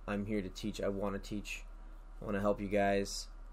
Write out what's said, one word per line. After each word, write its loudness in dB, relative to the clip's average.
I'm 0
here 2
to -4
teach. -4
I 2
wanna 0
teach. -6
I -6
wanna 2
help 4
you -2
guys. 4